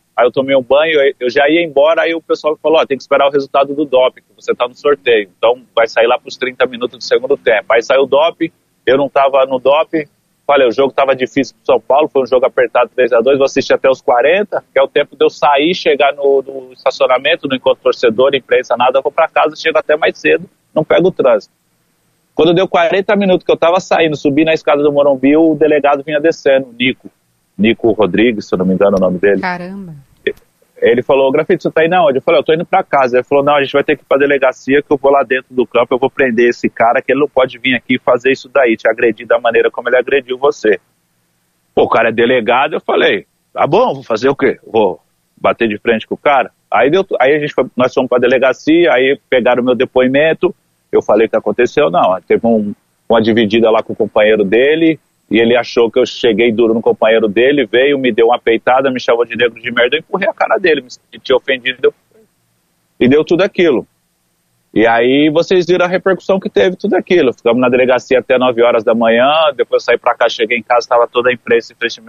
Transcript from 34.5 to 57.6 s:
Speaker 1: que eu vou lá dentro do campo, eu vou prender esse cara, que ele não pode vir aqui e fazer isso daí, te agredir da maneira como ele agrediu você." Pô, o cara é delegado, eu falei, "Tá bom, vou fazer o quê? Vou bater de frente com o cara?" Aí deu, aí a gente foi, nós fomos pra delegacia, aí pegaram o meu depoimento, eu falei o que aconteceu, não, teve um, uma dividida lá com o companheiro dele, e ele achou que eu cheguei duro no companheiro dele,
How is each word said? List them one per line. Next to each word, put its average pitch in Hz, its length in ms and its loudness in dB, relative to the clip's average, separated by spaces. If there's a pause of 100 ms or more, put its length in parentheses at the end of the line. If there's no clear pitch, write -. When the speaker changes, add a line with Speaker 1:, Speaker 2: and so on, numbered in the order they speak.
Speaker 1:
que - 80 -6
eu 147 60 0
vou 139 160 2
lá 139 100 2
dentro 131 320 -6
do 123 120 0
campo, 120 280 -2
eu 123 40 0
vou 131 100 0
prender 120 400 0
esse 117 220 -4
cara, 120 320 0
que - 100 -2
ele 135 80 0
não 147 80 0
pode 127 300 -2
vir 127 180 -4
aqui 127 200 -4
e - 40 -4
fazer 127 320 -2
isso 131 160 -8
daí, 123 300 0
te - 100 -2
agredir 117 380 -2
da 117 120 2
maneira 117 320 0
como 120 200 -8
ele 127 80 2
agrediu 127 400 -2
você." 123 420 -2 (920)
Pô, 123 80 2
o 117 60 0
cara 117 200 0
é 113 40 -4
delegado, 123 600 0
eu 190 80 -6
falei, 147 460 -2 (260)
"Tá - 140 -2
bom, 180 260 2
vou 135 100 -10
fazer 117 280 -2
o 139 40 0
quê? 123 320 -2
Vou 98 320 0 (400)
bater 107 300 -2
de 104 80 -6
frente 113 300 -4
com - 80 -6
o - 40 -10
cara?" 135 320 0 (220)
Aí 120 180 2
deu, 190 140 0 (160)
aí 139 160 2
a - 20 -2
gente 147 140 -6
foi, 131 140 -2 (100)
nós 127 160 0
fomos 127 160 -2
pra 127 100 0
delegacia, 131 720 2
aí 131 280 0 (100)
pegaram 123 340 0
o 123 40 -2
meu 127 80 2
depoimento, 135 800 0 (360)
eu 107 100 0
falei 110 260 2
o - 40 -4
que 113 60 -4
aconteceu, 120 540 -2
não, 113 360 0
teve 107 200 0
um, 107 280 -2 (340)
uma 113 140 2
dividida 110 480 2
lá 110 120 0
com 107 120 -8
o - 20 -20
companheiro 107 480 0
dele, 147 560 0 (300)
e 110 100 0
ele 117 160 2
achou 120 340 0
que - 80 -2
eu 123 60 4
cheguei 117 480 0
duro 113 220 2
no 113 80 -4
companheiro 110 460 0
dele, 127 380 0